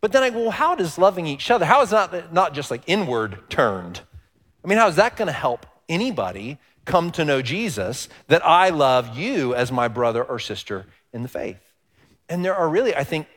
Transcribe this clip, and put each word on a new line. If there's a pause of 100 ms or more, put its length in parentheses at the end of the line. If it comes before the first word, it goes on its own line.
But
then
I
go,
well,
how
does
loving
each
other,
how
is
that
not
just,
like,
inward (100)
turned? (640)
I
mean,
how
is
that
gonna
help (200)
anybody (300)
come
to
know
Jesus, (200)
that
I
love
you
as
my
brother
or
sister (260)
in
the
faith? (720)
And
there
are
really,
I
think (100)